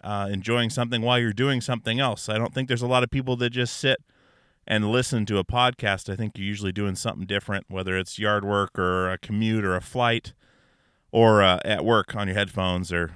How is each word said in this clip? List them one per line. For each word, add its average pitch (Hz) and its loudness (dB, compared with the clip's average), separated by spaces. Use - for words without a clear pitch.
uh, 101 -4
enjoying 113 0
something 120 -2
while 123 2
you're 117 0
doing 127 0
something 120 -2
else. 120 -4
I 107 -2
don't 113 -2
think 131 -4
there's 123 0
a 123 -2
lot 123 4
of 123 0
people 127 -2
that 120 0
just 123 -2
sit 135 0
and 107 0
listen 123 0
to 104 0
a 92 0
podcast. 120 0
I 95 -8
think 110 -6
you're 98 -6
usually 101 -4
doing 101 -2
something 95 -6
different, 98 -4
whether 92 -4
it's 92 -6
yard 104 0
work 101 -2
or 92 0
a 92 -6
commute 110 -2
or 92 0
a 90 -4
flight 117 -2
or, 113 8
uh, 92 6
at 95 0
work 107 2
on 104 -2
your 92 -2
headphones 92 -2
or, 85 0